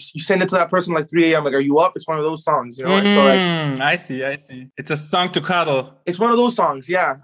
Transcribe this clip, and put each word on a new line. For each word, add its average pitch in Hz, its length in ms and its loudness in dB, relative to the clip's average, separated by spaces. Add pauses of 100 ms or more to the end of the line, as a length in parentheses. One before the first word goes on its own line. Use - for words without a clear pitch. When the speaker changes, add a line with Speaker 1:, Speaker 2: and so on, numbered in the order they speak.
(120)
Speaker 1:
you 151 100 -8
send 190 200 0
it 180 80 -2
to 185 60 -2
that 170 120 2
person, 180 240 -2
like, 156 160 -2
three 165 240 2
A 160 60 4
M, 147 60 -2
like, 135 100 -2
"Are 139 60 2
you 143 180 2
up?" 180 180 2
It's - 100 -16
one 160 120 -2
of 151 60 -2
those 156 200 -4
songs, 123 320 -2
you 131 80 -10
know? 175 60 -2
And 196 180 2
so, 202 160 6
like, 196 140 4
Speaker 2:
Mm, 160 420 -2
I 147 160 0
see, 131 260 -8
I 139 140 -4
see. 131 400 -18
It's 143 140 -8
a 151 80 -2
song 180 340 -2
to 180 80 -2
cuddle. 156 540 0 (100)
Speaker 1:
It's 175 140 -4
one 233 120 2
of 233 60 2
those 240 200 2
songs, 147 340 -2
yeah. 165 340 0